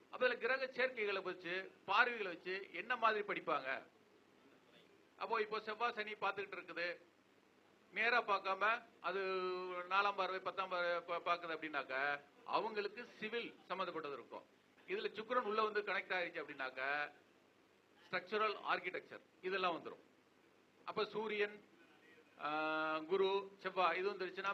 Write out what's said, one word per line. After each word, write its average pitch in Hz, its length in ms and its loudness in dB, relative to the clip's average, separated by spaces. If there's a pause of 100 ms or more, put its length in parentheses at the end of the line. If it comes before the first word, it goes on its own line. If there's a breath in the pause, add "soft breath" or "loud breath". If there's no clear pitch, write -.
(120)
அதுல 247 260 2
கிரக 262 280 0
சேர்க்கைகளை 233 560 0
வச்சு, 180 500 -4 (140)
பார்வைகளை 214 460 2
வச்சு 180 420 -6
என்ன 214 220 -2
மாதிரி 220 320 4
படிப்பாங்க. 139 560 -2 (1300)
அப்போ 214 240 2
இப்போ 214 180 -2
செவ்வாய் 214 340 -2
சனி 214 200 -4
பார்த்துக்கிட்டு 196 460 -2
இருக்குது, 170 380 -4 (960)
நேரா 226 300 4
பார்க்காம 196 600 2 (180)
அது 180 180 0 (680)
நாலாம் 202 260 4
பார்வை, 185 240 2
பத்தாம் 185 300 -2
பார்வை 175 280 2
பா-, 170 220 -2
பார்க்குது 170 360 0
அப்படின்னாக்க 143 680 0 (240)
அவங்களுக்கு 208 600 -2 (140)
சிவில் 214 360 -4 (140)
சம்மந்தப்பட்டது 165 440 -4
இருக்கும். 113 300 -10 (440)
இதுல 208 260 -2
சுக்கிரன் 214 300 0
உள்ள 214 200 2
வந்து 208 180 2
கனெக்ட் 196 340 0
ஆயிடுச்சு 170 260 0
அப்படின்னாக்க 143 720 -2 (920)
ஸ்ட்ரக்சரல் 202 500 0 (160)
ஆர்க்கிடெக்சர் 175 480 -4 (220)
இதெல்லாம் 185 340 2
வந்துரும். - 280 -10 (840)
அப்ப 202 200 -2
சூரியன், 208 580 -2 (760)
ஆ, 156 580 2
குரு, 190 600 2
செவ்வாய் 180 380 2
இது 190 140 0
வந்துருச்சுன்னா 185 420 -2